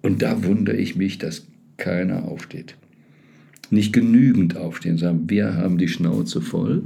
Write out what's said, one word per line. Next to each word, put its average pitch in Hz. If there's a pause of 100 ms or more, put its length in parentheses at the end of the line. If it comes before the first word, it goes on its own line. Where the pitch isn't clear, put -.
Und -
da 117
wundere 104
ich -
mich, 95
dass - (320)
keiner 92
aufsteht. - (920)
Nicht 104
genügend 117
aufstehen, 85
sagen, 82
wir 104
haben 90
die 85
Schnauze -
voll, -